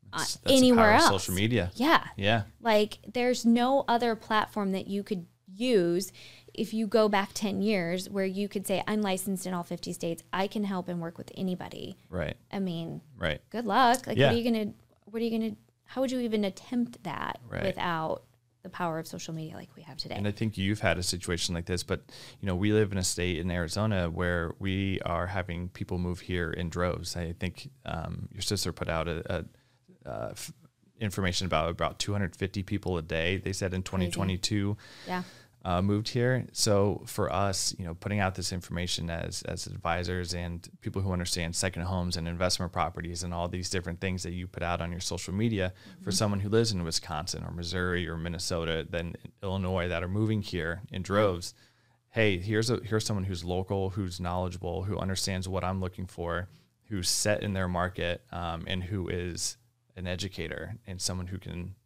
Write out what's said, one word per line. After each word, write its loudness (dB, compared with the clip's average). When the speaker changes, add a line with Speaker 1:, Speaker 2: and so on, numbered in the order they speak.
Speaker 1:
uh, -2
Speaker 2:
That's, -2
that's 2
the 10
Speaker 1:
anywhere 10
Speaker 2:
power 10
of 10
Speaker 1:
else? 10
Speaker 2:
social -2
media. 4
Speaker 1:
Yeah. 6
Speaker 2:
Yeah. 6
Speaker 1:
Like, 4
there's 2
no 6
other 4
platform 0
that -2
you -2
could -4
use. 4
If -4
you 2
go 6
back 2
ten 0
years 0
where 0
you -2
could -4
say, 2
"I'm 2
licensed 0
in -2
all -2
fifty -6
states. -4
I 2
can -2
help -2
and -4
work -8
with -12
anybody." -4
Speaker 2:
Right. -2
Speaker 1:
I -4
mean, -4
Speaker 2:
Right. 0
Speaker 1:
good -4
luck. 6
Like, -2
Speaker 2:
Yeah. 8
Speaker 1:
what 6
are 2
you 2
gonna, 0
what -8
are 0
you 0
gonna, -4
how -4
would 2
you 0
even 2
attempt -2
that -4
Speaker 2:
Right. -2
Speaker 1:
without -2
the -14
power -2
of -8
social -8
media -8
like -14
we -20
have -18
today? -6
Speaker 2:
And 0
I 2
think 0
you've 2
had 4
a -2
situation 0
like -2
this, -2
but, -2
you -8
know, 2
we 4
live 4
in 0
a 0
state 0
in 0
Arizona 2
where 0
we 0
are 0
having -4
people -6
move -2
here -2
in -4
droves. -2
I -4
think, -8
um, -6
your -10
sister 0
put -4
out 0
a, -4
a, -10
uh, -6
f-, -12
information 0
about, 4
about -2
two -2
hundred -2
fifty -4
people -2
a -2
day, 0
they -4
said, -2
in -2
Speaker 1:
Crazy. -6
Speaker 2:
twenty 0
twenty-two, 0
Speaker 1:
Yeah. -4
Speaker 2:
uh, 2
moved 2
here. 2
So 4
for -2
us, 0
you -4
know, -6
putting -2
out 2
this -4
information -4
as, -4
as -6
advisors -2
and -6
people -4
who 0
understand -2
second -2
homes -2
and -4
investment 0
properties -4
and -6
all -2
these -4
different -4
things -2
that -6
you -6
put -8
out 0
on -4
your -6
social -6
media, 2
for -8
Speaker 1:
Mm-hmm. 2
Speaker 2:
someone 2
who -2
lives 4
in 0
Wisconsin -4
or -6
Missouri -2
or -6
Minnesota, -2
then -4
Illinois, 0
that -2
are -4
moving 2
here -4
in -4
droves, 2
"Hey, 4
here's 2
a, 2
here's 0
someone -2
who's -4
local, 0
who's -4
knowledgeable, -2
who -2
understands -2
what -2
I'm -2
looking -6
for, -4
who's -2
set 2
in -2
their 0
market, 0
um, -6
and -2
who -4
is -4
an -6
educator -6
and -10
someone -2
who -8
can -8